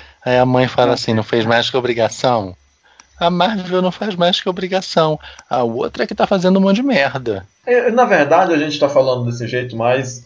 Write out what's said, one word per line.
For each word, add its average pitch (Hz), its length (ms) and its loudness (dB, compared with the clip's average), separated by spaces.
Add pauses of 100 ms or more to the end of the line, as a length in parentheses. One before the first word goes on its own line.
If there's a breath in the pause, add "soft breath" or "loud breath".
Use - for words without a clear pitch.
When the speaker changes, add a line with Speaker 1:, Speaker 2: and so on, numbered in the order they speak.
(240 loud breath)
Speaker 1:
Aí 123 120 2
a 127 80 6
mãe 127 240 2
fala 123 200 2
Speaker 2:
Não. 120 60 2
Speaker 1:
assim, 117 200 -2
"Não 110 80 0
fez 110 240 -2
mais 117 240 2
que 135 60 0
obrigação?" 117 800 -2 (640 soft breath)
A 170 120 0
Marvel 180 500 0
não 180 120 0
faz 202 240 -6
mais 175 240 0
que - 80 -8
obrigação. 180 680 -2 (300 loud breath)
A 127 140 0
outra 117 400 -4
é 214 40 -2
que 208 100 -8
tá 202 100 0
fazendo 185 320 2
um - 20 2
monte 196 160 2
de 247 60 -2
merda. 131 640 -2 (180)
Speaker 3:
É, 240 280 2
na 240 120 4
verdade, 170 480 4
a 156 60 2
gente 147 200 -4
tá 143 100 2
falando 127 360 2
desse 120 220 -6
jeito, 123 300 -6
mas, 123 500 -2